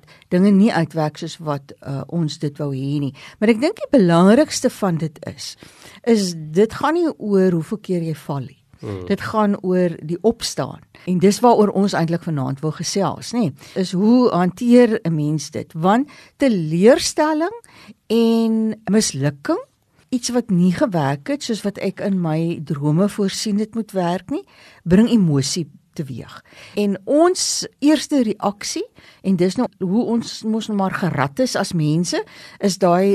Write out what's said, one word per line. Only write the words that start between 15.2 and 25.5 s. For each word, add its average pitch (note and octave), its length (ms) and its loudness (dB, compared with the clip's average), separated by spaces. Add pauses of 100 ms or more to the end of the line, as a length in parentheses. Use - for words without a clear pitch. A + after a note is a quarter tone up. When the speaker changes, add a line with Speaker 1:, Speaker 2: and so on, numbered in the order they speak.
Speaker 1:
dit? - 240 -10
Want G3+ 340 2 (560)
teleurstelling D4+ 920 2 (520)
en A3+ 680 0 (160)
mislukking, F#3+ 680 -2 (520)
iets B3 180 -4
wat A#3+ 200 -2
nie F3+ 220 2
gewerk D#3+ 560 -2
het C#4+ 140 -4
soos G#3+ 220 -6
wat G3+ 180 -6
ek G3 180 -6
in G3 220 -2
my E3 420 -2
drome D3+ 460 0
voorsien G3+ 520 -4
het G#3+ 120 -8
moet A3+ 220 -8
werk F3+ 340 -4
nie, E4+ 140 -8 (400)
bring G3 260 4
emosie D#3+ 560 0 (260)